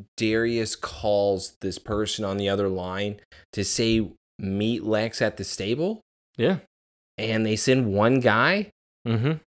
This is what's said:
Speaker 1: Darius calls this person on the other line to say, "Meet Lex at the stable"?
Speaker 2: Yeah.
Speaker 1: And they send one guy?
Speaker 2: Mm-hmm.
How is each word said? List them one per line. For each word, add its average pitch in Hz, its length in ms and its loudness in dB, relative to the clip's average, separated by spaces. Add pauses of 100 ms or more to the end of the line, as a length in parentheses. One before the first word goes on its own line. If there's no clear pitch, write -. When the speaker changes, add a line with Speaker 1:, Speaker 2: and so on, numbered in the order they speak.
(180)
Speaker 1:
Darius 113 580 0
calls 101 840 0
this 95 160 -4
person 107 480 -4
on 98 120 -2
the 98 120 0
other 98 200 2
line 95 500 -4 (340)
to 101 100 -4
say, 113 460 2 (300)
"Meet 101 440 -2
Lex 107 380 -2
at 107 160 0
the 101 60 -8
stable"? 147 580 -4 (360)
Speaker 2:
Yeah. 160 200 2 (600)
Speaker 1:
And 110 280 0
they 107 100 2
send 123 380 2
one 117 260 4
guy? 131 520 2 (360)
Speaker 2:
Mm-hmm. 117 260 0 (160)